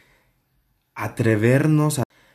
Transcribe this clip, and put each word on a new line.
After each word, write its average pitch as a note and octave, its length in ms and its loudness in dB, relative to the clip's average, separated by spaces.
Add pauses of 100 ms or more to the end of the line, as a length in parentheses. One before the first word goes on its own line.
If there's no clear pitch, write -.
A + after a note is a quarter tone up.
(960)
atrevernos B2+ 1040 0
a A#2+ 40 -4 (320)